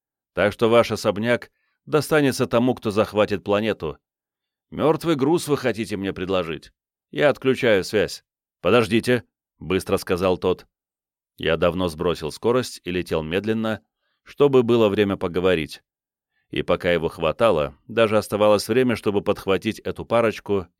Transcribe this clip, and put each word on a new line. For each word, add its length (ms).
так 180
что 160
ваш 220
особняк 640
достанется 640
тому, 260
кто 160
захватит 540
планету. 540
Мёртвый 440
груз 320
вы 100
хотите 400
мне 160
предложить? 600
Я 180
отключаю 540
связь». 400
«Подождите», 600
быстро 380
сказал 420
тот. 280
Я 200
давно 320
сбросил 440
скорость 520
и 60
летел 320
медленно, 600
чтобы 400
было 260
время 280
поговорить. 640
И 120
пока 300
его 160
хватало, 680
даже 320
оставалось 500
время, 280
чтобы 260
подхватить 580
эту 240
парочку 600